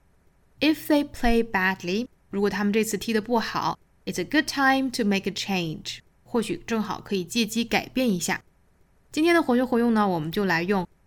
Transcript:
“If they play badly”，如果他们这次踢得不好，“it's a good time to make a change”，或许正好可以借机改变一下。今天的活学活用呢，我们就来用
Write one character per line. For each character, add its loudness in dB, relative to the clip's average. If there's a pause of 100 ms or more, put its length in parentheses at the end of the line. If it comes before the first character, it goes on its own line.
(580)
“If 2
they 2
play 2
badly”， -2 (220)
如 -4
果 2
他 -2
们 2
这 2
次 -2
踢 -4
得 0
不 0
好， -2 (260)
“it's -6
a -2
good 2
time 2
to -2
make 0
a -4
change”， -6 (260)
或 -2
许 -6
正 -2
好 -6
可 -6
以 0
借 -2
机 -2
改 -2
变 0
一 0
下。 -4 (680)
今 -2
天 6
的 4
活 2
学 4
活 0
用 2
呢， 4
我 0
们 -6
就 0
来 2
用 0 (200)